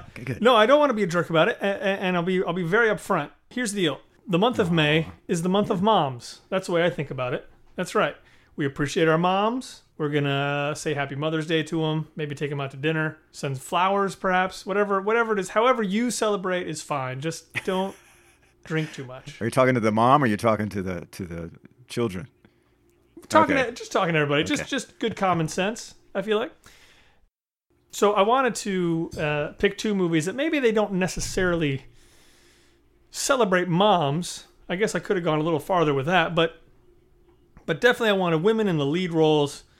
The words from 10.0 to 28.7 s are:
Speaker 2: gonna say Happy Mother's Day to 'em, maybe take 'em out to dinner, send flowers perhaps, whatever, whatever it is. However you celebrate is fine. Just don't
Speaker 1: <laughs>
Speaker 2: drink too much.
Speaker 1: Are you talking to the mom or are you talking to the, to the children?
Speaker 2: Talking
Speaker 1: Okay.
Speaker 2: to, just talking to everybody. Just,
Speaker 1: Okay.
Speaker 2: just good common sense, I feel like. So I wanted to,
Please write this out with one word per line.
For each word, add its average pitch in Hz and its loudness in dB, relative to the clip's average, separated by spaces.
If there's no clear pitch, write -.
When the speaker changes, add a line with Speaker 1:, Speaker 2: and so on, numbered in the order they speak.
Speaker 2:
gonna 143 -2
say 151 -4
Happy 139 -4
Mother's 156 -2
Day 160 0
to 160 -2
'em, 156 -2
maybe 147 -8
take 147 -6
'em 143 -6
out 135 -6
to 143 -16
dinner, 156 -2
send 135 -6
flowers 190 0
perhaps, 185 -2
whatever, 202 0
whatever 220 0
it 202 0
is. 175 -8
However 233 2
you 214 0
celebrate 185 -2
is 156 -8
fine. 131 -6
Just 160 -8
don't 190 -2
Speaker 1:
<laughs> - -20
Speaker 2:
drink 156 -4
too 135 -12
much. 131 -16
Speaker 1:
Are 101 -4
you 113 0
talking 127 4
to 120 2
the 107 2
mom 123 6
or 131 4
are - 4
you 104 2
talking 107 0
to 98 -6
the, 90 -6
to 98 -10
the 85 -12
children? 92 -4
Speaker 2:
Talking 311 4
Speaker 1:
Okay. 262 2
Speaker 2:
to, 233 -8
just 415 -12
talking 180 0
to 156 2
everybody. 147 2
Just, 285 -2
Speaker 1:
Okay. - -10
Speaker 2:
just - -6
good 226 -4
common 170 0
sense, 202 -6
I 196 -4
feel 208 0
like. 277 -6
So 208 2
I 202 4
wanted 247 2
to, 175 -2